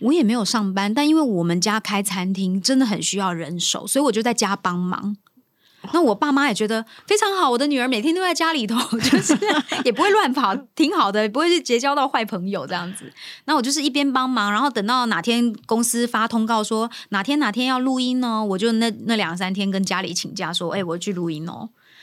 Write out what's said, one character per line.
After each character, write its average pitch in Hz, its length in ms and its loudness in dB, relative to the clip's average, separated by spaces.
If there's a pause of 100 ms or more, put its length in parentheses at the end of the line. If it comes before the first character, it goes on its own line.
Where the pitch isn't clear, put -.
我 240 120 0
也 330 120 4
没 208 80 4
有 233 120 0
上 202 300 0
班， 202 180 0
但 294 160 2
因 311 60 6
为 320 80 4
我 202 220 0
们 170 160 2
家 214 180 2
开 202 240 -2
餐 190 320 -2
厅， 190 260 -2
真 262 160 2
的 262 80 6
很 202 160 -2
需 185 180 -2
要 190 140 0
人 165 280 -6
手， - 260 -4
所 269 160 0
以 - 40 2
我 262 40 2
就 208 100 0
在 233 140 0
家 202 220 0
帮 180 200 -2
忙。 180 400 -4 (760)
那 339 100 4
我 247 100 4
爸 294 200 0
妈 277 160 4
也 226 60 0
觉 214 120 -2
得 220 180 -2 (220)
非 415 100 2
常 403 220 2
好， 330 100 4
我 247 80 2
的 247 120 2
女 285 100 2
儿 247 80 0
每 240 160 0
天 311 100 2
都 359 80 0
在 370 140 0
家 330 180 0
里 262 140 -2
头， 226 100 0 (140)
<laughs> 226 80 -2
就 262 240 2
是 294 160 2 (460)
也 247 80 2
不 233 100 0
会 403 80 4
乱 392 220 4
跑， 220 240 0 (180)
挺 311 180 2
好 254 200 2
的， 214 100 2
也 220 60 2
不 214 100 -2
会 330 100 2
去 349 140 4
结 240 160 0
交 277 160 2
到 277 140 2
坏 262 160 0
朋 190 240 -6
友 175 180 -4
这 185 80 -6
样 175 220 -6
子。 - 160 -16 (320)
那 311 100 0
我 277 80 2
就 240 80 -2
是 285 100 0
一 285 80 2
边 277 240 0
帮 254 160 0
忙， 214 220 0
然 208 100 2
后 285 80 2
等 214 160 -2
到 247 220 0
哪 185 160 -2
天 233 320 2 (100)
公 226 200 0
司 233 200 0
发 233 220 0
通 226 180 0
告 220 200 0
说 226 260 -2 (200)
哪 196 120 0
天 285 160 0
哪 233 140 0
天 247 140 -2
要 262 120 0
录 254 220 0
音 254 240 0
哦， 220 200 -2
我 190 140 -2
就 226 140 2
那， 226 180 2 (140)
那 233 100 0
两 180 240 -2
三 190 160 -2
天 196 160 -2
跟 190 140 0
家 185 180 -2
里 180 100 -6
请 - 220 -8
假 175 180 -6
说 175 220 -4
，“哎， 196 80 -2
我 170 160 -4
去 202 140 -6
录 175 180 -4
音 156 180 -8
哦。” - 200 -12 (340)